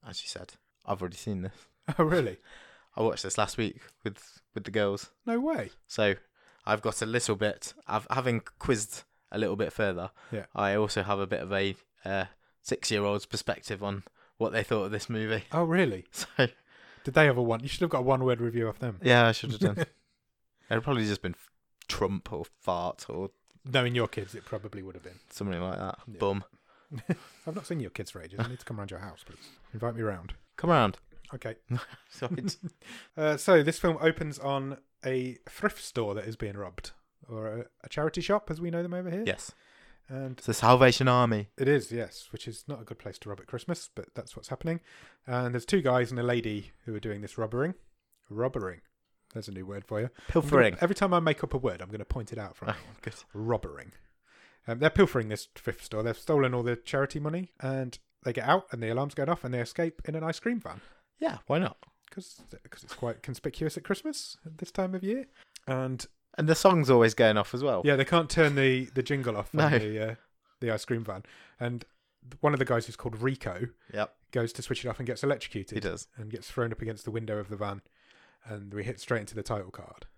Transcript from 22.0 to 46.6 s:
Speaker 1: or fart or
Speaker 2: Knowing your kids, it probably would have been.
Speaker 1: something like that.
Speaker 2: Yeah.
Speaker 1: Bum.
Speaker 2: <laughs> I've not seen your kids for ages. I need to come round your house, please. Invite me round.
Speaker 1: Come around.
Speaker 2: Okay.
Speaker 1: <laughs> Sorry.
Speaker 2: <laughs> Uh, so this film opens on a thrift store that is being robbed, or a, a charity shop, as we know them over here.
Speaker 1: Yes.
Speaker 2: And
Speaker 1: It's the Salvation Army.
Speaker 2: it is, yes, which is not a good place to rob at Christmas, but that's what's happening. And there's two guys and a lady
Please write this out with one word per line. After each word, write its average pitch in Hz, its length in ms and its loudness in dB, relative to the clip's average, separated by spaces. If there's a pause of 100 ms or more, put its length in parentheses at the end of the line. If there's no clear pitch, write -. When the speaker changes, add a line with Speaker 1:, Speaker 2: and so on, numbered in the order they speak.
Speaker 1:
or 82 140 -6 (160)
fart 90 480 -4
or 92 180 -6 (380)
Speaker 2:
Knowing 123 280 2
your 117 140 2
kids, 98 260 -8
it - 120 -16
probably 101 360 -10
would 95 120 -14
have 90 100 -16
been. 90 240 -20
Speaker 1:
something 95 320 -6
like 90 180 -4
that. 95 200 -8 (120)
Speaker 2:
Yeah. 98 80 -16
Speaker 1:
Bum. 98 260 0 (460)
Speaker 2:
<laughs> 123 180 -12 (380)
I've 160 80 -8
not 185 120 -10
seen 165 140 -4
your 101 100 -6
kids - 200 -10
for 90 120 -16
ages. 95 180 -10
I 117 80 -2
need 127 120 -12
to - 40 -20
come 113 140 -10
round 101 120 -8
your 87 100 -10
house, - 220 -16
please. - 140 -20 (380)
Invite 117 220 -4
me 113 40 -6
round. 98 320 -4 (240)
Speaker 1:
Come 170 140 0
around. 120 260 6 (380)
Speaker 2:
Okay. 113 220 -10 (140)
Speaker 1:
<laughs> 123 80 0 (320)
Sorry. 135 340 -6 (340)
Speaker 2:
<laughs> - 380 -20
Uh, 151 200 2
so 165 260 8
this 156 160 2
film 165 220 2
opens 156 380 2
on 139 380 -4 (280)
a 127 340 -2 (100)
thrift - 340 -4
store 104 320 -2
that 104 120 -6
is 113 100 -8
being 101 200 -8
robbed, 95 340 -12 (380)
or 110 180 -8
a, 110 180 -8 (180)
a - 60 -18
charity 156 320 -2
shop, 202 300 0
as 160 100 -6
we 170 100 -4
know 170 120 -2
them 175 120 -6
over 180 160 -6
here. 196 160 -4
Speaker 1:
Yes. - 260 -4 (560)
Speaker 2:
And 131 300 -8
Speaker 1:
It's - 80 -10
the 117 80 2
Salvation 127 540 8
Army. 117 480 4
Speaker 2:
it 131 100 0
is, 135 240 2
yes, - 400 -8
which - 160 -12
is 113 220 -14
not 135 140 -10
a - 20 -16
good - 140 -14
place 101 220 -14
to 104 100 -12
rob 98 100 -10
at - 60 -20
Christmas, - 480 -8
but - 200 -12
that's - 220 -12
what's - 120 -18
happening. 165 320 -4 (460)
And 123 280 -2
there's 120 100 -2
two 196 160 4
guys 127 300 4
and 123 100 -4
a - 40 0
lady 113 480 0 (120)